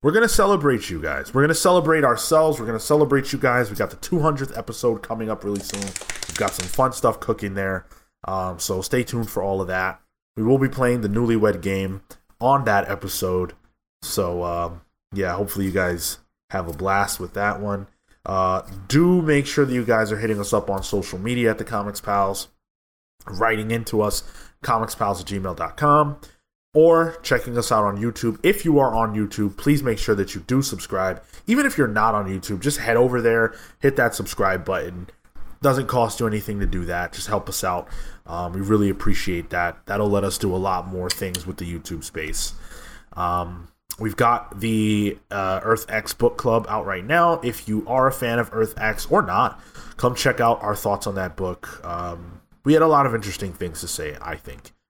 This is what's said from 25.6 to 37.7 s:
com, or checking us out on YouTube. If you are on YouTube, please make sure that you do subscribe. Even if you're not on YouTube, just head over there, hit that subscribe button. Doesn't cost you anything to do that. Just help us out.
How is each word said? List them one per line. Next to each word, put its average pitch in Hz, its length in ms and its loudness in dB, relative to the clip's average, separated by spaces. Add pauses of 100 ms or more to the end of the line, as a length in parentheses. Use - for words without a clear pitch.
com, 147 460 4 (540)
or 165 480 8
checking 120 340 0
us 117 140 0
out 110 120 4
on 101 140 0
YouTube. 113 460 -2
If 185 200 2
you 156 140 4
are 131 160 4
on 113 220 0
YouTube, 104 420 -2
please 143 240 2
make 117 160 0
sure - 160 2
that 98 220 -2
you 90 60 -10
do 127 200 0
subscribe. 95 640 -4 (240)
Even 269 180 4
if - 140 0
you're 131 80 4
not 107 260 2
on 104 160 0
YouTube, 95 300 -6
just 139 180 -2
head 113 180 0
over 123 260 4
there, 113 340 4 (240)
hit 135 160 2
that 120 180 2
subscribe 95 520 -2
button. 90 440 -6 (540)
Doesn't 131 240 4
cost 117 320 0
you 117 80 0
anything 107 320 -4
to 95 80 0
do 87 180 -2
that. 87 260 -4
Just - 160 -10
help 107 220 -2
us - 140 -6
out. 90 240 -2 (400)